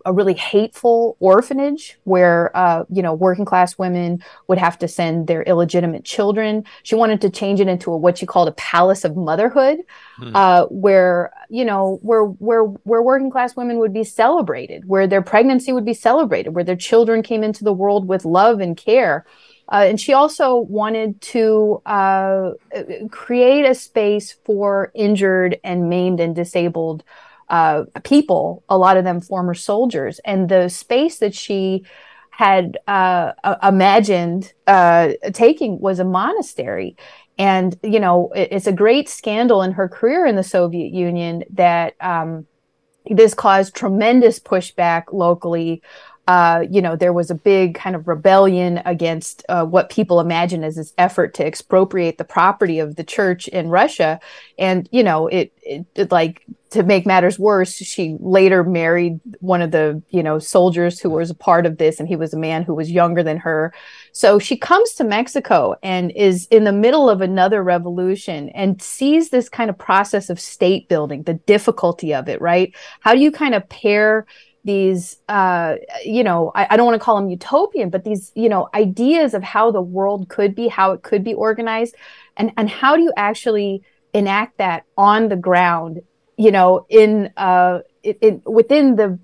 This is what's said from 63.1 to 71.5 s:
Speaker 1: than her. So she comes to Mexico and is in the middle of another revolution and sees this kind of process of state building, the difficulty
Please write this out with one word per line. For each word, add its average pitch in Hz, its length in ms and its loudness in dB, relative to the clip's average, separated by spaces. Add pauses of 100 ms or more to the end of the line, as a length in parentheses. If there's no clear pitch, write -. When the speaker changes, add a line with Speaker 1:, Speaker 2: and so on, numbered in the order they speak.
Speaker 1:
than 156 160 -4
her. 160 340 -4 (400)
So 208 280 4
she 240 180 -4
comes 415 380 2
to 294 80 -4
Mexico 208 800 -2
and 180 320 -4
is 185 320 0
in 220 160 6
the 202 100 2
middle 254 340 4
of 196 140 2
another 190 420 0
revolution 175 840 -4
and 196 320 -4
sees 311 480 0
this 247 180 0
kind 226 220 -6
of 190 80 -8
process 196 540 -2
of 175 80 -8
state - 500 -2
building, 147 340 -4
the 165 120 -4
difficulty 175 800 -2